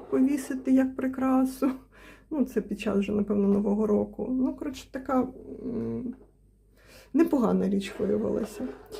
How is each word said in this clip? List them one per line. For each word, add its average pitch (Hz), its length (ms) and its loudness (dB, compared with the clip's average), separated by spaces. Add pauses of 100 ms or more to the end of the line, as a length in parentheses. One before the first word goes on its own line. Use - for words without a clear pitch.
(100)
повісити 262 600 2
як 262 240 4
прикрасу. 262 760 0 (600)
Ну, 294 140 2
це - 160 -4
під 202 200 -6
час 202 180 0
вже, 202 140 0
напевно, 202 360 2
Нового 202 380 2
року. 208 440 0
Ну, 262 240 0
коротше, - 380 -10
така, 262 360 0 (340)
м, 233 520 -6 (960)
непогана 220 560 4
річ 196 300 -2
виявилася. 208 680 -2 (320)